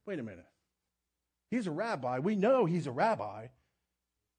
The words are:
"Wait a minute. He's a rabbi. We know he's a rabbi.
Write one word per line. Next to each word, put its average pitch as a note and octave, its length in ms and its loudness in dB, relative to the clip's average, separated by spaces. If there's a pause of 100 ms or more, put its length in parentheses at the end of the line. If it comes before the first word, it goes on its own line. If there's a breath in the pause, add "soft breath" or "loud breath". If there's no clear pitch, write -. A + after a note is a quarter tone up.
"Wait F#3 140 -6
a A#2+ 40 -6
minute. F2+ 240 -12 (1040)
He's A3 160 -2
a E3 40 -2
rabbi. C#3+ 480 -2
We G3+ 180 0
know A#3 280 6
he's D#3+ 220 0
a C3 40 -4
rabbi. A#2+ 560 0 (920)